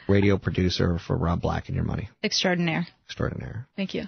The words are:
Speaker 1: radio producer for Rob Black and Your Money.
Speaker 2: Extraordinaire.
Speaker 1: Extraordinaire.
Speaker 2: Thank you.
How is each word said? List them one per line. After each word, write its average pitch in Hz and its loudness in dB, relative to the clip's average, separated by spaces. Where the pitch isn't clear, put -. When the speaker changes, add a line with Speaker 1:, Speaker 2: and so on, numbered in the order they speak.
Speaker 1:
radio 101 6
producer 90 2
for - -2
Rob 85 0
Black 82 -2
and 90 -4
Your 85 0
Money. - -4
Speaker 2:
Extraordinaire. 175 0
Speaker 1:
Extraordinaire. - -6
Speaker 2:
Thank 190 -4
you. 165 -4